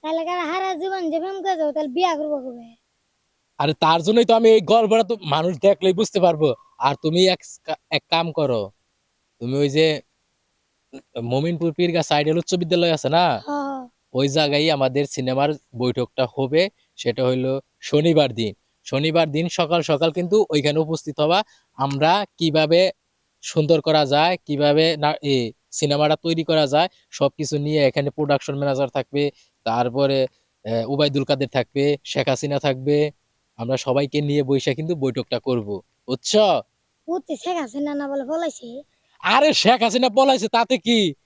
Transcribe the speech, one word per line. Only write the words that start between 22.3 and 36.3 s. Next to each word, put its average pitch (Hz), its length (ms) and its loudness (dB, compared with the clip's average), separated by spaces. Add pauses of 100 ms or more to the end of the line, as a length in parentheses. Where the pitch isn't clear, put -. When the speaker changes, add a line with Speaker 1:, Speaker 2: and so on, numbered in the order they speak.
Speaker 2:
কিভাবে 165 540 2 (500)
সুন্দর 156 400 0
করা 151 240 2
যায়, 156 400 2
কিভাবে 147 520 2
না, 151 160 0 (100)
এ, 127 280 0 (200)
সিনেমাটা 151 440 0
তৈরি 165 280 -4
করা 156 240 0
যায়, 151 200 2 (240)
সবকিছু 143 460 -2
নিয়ে 147 280 0
এখানে 143 240 0
প্রোডাকশন 143 480 -2
ম্যানেজার 139 320 -2
থাকবে, 143 420 -4 (320)
তারপরে, 127 640 0 (380)
এ, 113 220 -2
উবাইদুল 143 360 0
কাদের 135 240 -2
থাকবে, 139 560 -2
শেখ - 260 -4
হাসিনা 143 300 -2
থাকবে। 147 520 -2 (460)
আমরা 120 200 -4
সবাইকে 139 440 -2
নিয়ে 147 220 0
বইসা 135 300 0
কিন্তু 160 220 -4
বৈঠকটা 127 440 -4
করব, 104 420 -4 (260)
বুঝছো? 170 540 2 (460)